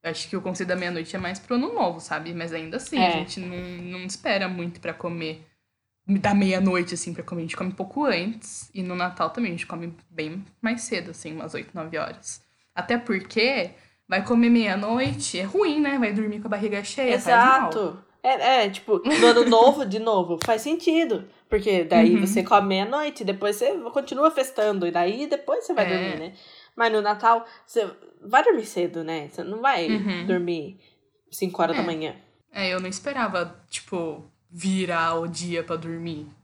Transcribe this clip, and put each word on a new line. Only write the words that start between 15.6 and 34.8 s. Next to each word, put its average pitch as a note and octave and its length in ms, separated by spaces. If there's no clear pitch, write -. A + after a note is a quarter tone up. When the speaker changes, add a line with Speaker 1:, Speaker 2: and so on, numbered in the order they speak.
Speaker 1:
né? C#4 180
Vai A3 160
dormir G#3+ 280
com A3+ 60
a G3 40
barriga G#3 320
cheia, B3+ 360
faz A#3+ 60
mal. C4 260
Speaker 2:
Exato. F#3 320
É, B3+ 420
é, G3+ 40
tipo, G3 300
no A#3 280
ano A#3 220
novo, B3+ 360
de G3 120
novo, F#3+ 460
faz A3 180
sentido. D#4 640
Porque G3 340
daí A3+ 320
Speaker 1:
Uhum. G3+ 100
Speaker 2:
você G3 180
come G3 240
meia-noite, A#3+ 560
depois G3+ 320
você B3+ 160
continua C#4+ 400
festando, G#3+ 540
e E3+ 60
daí G3 360
depois C#4+ 380
você F#4 80
vai G#3+ 120
Speaker 1:
É. F3 40
Speaker 2:
dormir, F#3 300
né? F3+ 140
Mas A#3 180
no G#3+ 80
Natal, A3+ 440
você G3+ 240
vai C4 140
dormir E4+ 220
cedo, E3+ 380
né? D#3 260
Você E3+ 140
não G#3+ 180
vai A#3+ 280
Speaker 1:
Uhum. F#3+ 380
Speaker 2:
dormir F3 500
cinco F3 300
horas E3 140
da - 60
Speaker 1:
É. - 40
Speaker 2:
manhã. D#3+ 300
Speaker 1:
É, G3 160
eu F#3 100
não F#3 80
esperava, F#3+ 720
tipo, E3 540
virar F3 640